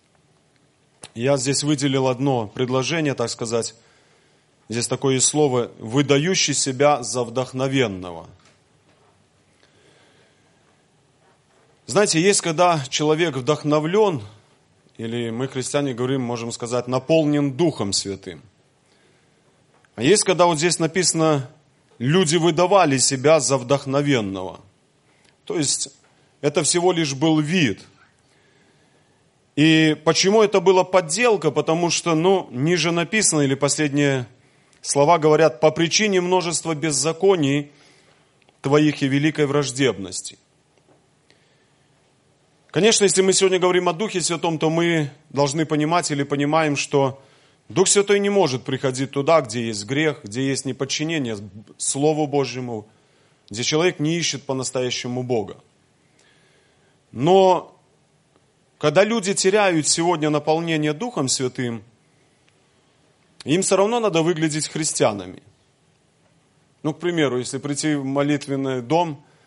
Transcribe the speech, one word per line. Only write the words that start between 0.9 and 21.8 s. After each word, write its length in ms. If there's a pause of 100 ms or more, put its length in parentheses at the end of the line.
Я 220
здесь 260
выделил 460
одно 380
предложение, 680
так 160
сказать. 440 (920)
Здесь 180
такое 280
есть 120
слово 520
«выдающий 760
себя 480
за 220
вдохновенного». 1040 (3500)
Знаете, 360
есть, 180
когда 480
человек 480
вдохновлен, 840 (760)
или 340
мы, 180
христиане, 440
говорим, 300
можем 300
сказать, 340
наполнен 680
Духом 400
Святым. 480 (1600)
А 60
есть, 200
когда 240
вот 120
здесь 200
написано 720 (480)